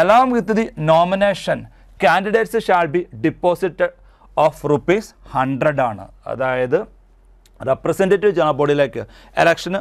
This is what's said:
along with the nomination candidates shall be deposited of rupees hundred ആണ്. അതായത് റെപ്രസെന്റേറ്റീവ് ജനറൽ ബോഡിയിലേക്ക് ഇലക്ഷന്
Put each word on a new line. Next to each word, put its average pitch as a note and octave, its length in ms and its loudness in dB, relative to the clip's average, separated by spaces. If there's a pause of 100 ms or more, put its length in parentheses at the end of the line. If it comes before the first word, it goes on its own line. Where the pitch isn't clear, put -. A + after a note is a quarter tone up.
along A3+ 360 4
with G3+ 120 -2 (120)
the A3+ 40 0 (280)
nomination F3+ 640 0 (460)
candidates G3 500 2 (120)
shall F3 280 2
be F3+ 60 0 (240)
deposited F3 640 -2 (540)
of D#3 100 2 (160)
rupees E3+ 360 0 (280)
hundred C3+ 420 0 (120)
ആണ്. G2 160 -10 (260)
അതായത് B2+ 460 -2 (920)
റെപ്രസെന്റേറ്റീവ് F#3 720 0
ജനറൽ D3+ 220 2
ബോഡിയിലേക്ക് C#3+ 420 0 (400)
ഇലക്ഷന് F3 380 0